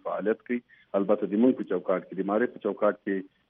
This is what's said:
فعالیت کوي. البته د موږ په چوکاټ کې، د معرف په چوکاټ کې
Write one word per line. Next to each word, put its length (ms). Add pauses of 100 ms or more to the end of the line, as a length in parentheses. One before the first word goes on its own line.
فعالیت 460
کوي. 80 (400)
البته 320
د 120
موږ 180
په 100
چوکاټ 320
کې، 160
د 120
معرف 220
په 140
چوکاټ 380
کې 120 (340)